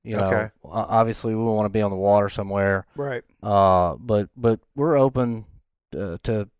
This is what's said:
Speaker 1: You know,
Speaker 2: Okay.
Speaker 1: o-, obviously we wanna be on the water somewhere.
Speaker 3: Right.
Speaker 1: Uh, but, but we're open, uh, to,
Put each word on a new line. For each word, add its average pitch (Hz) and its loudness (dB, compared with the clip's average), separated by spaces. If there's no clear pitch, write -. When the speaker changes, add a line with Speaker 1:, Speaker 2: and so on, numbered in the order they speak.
Speaker 1:
You 110 -8
know, 101 0
Speaker 2:
Okay. 107 -4
Speaker 1:
o-, - -20
obviously 113 -2
we 110 -2
wanna 107 0
be 107 0
on 101 0
the 98 -4
water 101 4
somewhere. 98 -2
Speaker 3:
Right. 139 -6
Speaker 1:
Uh, 95 4
but, 104 -2
but 117 0
we're 147 0
open, 127 0
uh, 87 -6
to, 107 -4